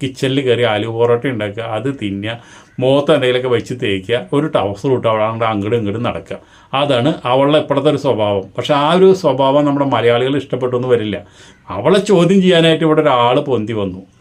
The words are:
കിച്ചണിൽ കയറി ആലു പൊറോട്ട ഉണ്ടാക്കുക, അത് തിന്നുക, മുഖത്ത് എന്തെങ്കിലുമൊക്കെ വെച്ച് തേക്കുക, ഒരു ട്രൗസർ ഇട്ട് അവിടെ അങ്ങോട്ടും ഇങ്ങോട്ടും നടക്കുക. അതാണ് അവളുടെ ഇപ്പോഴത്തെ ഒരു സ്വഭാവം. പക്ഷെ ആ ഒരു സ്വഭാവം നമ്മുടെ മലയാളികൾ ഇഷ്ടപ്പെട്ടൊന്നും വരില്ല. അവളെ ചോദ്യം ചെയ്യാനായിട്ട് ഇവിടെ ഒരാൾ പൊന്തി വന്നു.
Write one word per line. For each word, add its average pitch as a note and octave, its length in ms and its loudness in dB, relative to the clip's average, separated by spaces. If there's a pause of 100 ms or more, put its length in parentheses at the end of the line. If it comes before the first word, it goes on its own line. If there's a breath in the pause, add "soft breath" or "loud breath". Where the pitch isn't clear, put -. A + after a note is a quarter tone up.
കിച്ചണിൽ C3+ 380 -4
കയറി A#2+ 220 0
ആലു A2 260 0
പൊറോട്ട A#2+ 380 0
ഉണ്ടാക്കുക, G#2+ 360 -6
അത് A2+ 260 -6 (140)
തിന്നുക, G#2 320 -6 (440 loud breath)
മുഖത്ത് C#3 360 2
എന്തെങ്കിലുമൊക്കെ B2+ 340 0
വെച്ച് A#2+ 340 -2
തേക്കുക, G#2 380 -2 (120)
ഒരു C#3+ 140 0
ട്രൗസർ A#2 460 -2
ഇട്ട് A#2+ 160 0
അവിടെ A2+ 380 0
അങ്ങോട്ടും A2 320 -2
ഇങ്ങോട്ടും G#2+ 240 -4
നടക്കുക. E2+ 360 -8 (340 soft breath)
അതാണ് C#3 400 0 (120)
അവളുടെ C#3 340 2
ഇപ്പോഴത്തെ C#3+ 320 0
ഒരു C#3+ 60 0
സ്വഭാവം. G#2+ 480 -2 (120)
പക്ഷെ D3 180 -2
ആ D3 200 2
ഒരു F#3 200 6
സ്വഭാവം C#3 500 2
നമ്മുടെ C#3 220 0
മലയാളികൾ A#2+ 500 2
ഇഷ്ടപ്പെട്ടൊന്നും B2+ 540 -4
വരില്ല. G#2+ 260 0 (520 loud breath)
അവളെ C#3+ 320 0
ചോദ്യം F#3+ 420 4
ചെയ്യാനായിട്ട് E3 420 4
ഇവിടെ D3+ 160 4
ഒരാൾ B2 400 2
പൊന്തി A#2 320 -2
വന്നു. F#2+ 300 -4 (180)